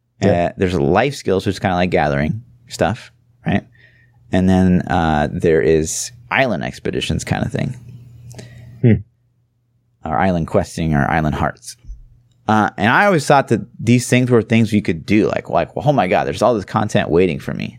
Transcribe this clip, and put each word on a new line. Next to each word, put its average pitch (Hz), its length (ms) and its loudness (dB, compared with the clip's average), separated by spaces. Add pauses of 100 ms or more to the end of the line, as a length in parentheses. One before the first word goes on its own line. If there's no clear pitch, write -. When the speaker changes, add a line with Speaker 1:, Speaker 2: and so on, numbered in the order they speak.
(220)
Speaker 1:
Uh, 95 40 2
Speaker 2:
Yep. 87 320 0
Speaker 1:
there's 90 200 0
life 98 360 2
skills, - 320 -2
which 98 80 -2
is - 40 -14
kinda 95 180 -2
like 90 140 0
gathering 78 520 -2 (260)
stuff, - 440 -4 (340)
right? 101 200 -2 (640)
And 92 160 2
then, 92 340 4
uh, 78 500 0
there 87 300 2
is 78 480 0 (200)
island 113 340 0
expeditions - 600 -6
kinda - 240 -2
thing. - 280 -6 (1080)
Speaker 2:
Hmm. 117 100 6 (1160)
Speaker 1:
Or 78 80 -2
island 87 300 0
questing 85 480 -2
or 71 160 0
island 78 240 0
hearts. - 420 -6 (720)
Uh, 107 300 2
and 95 120 2
I 175 160 4
always 175 200 0
thought 139 220 4
that 117 120 0 (180)
these 123 300 2
things 123 220 2
were 117 120 4
things 113 300 2
you 104 100 2
could 82 240 -4
do. 98 220 4
Like, - 220 -6
like, 80 260 -2
well, - 120 -4
oh 147 40 6
my 101 160 2
God, 92 160 2
there's 73 180 -4
all 117 120 4
this 101 100 -4
content 107 460 -2
waiting 85 280 2
for - 160 -10
me. 50 240 -10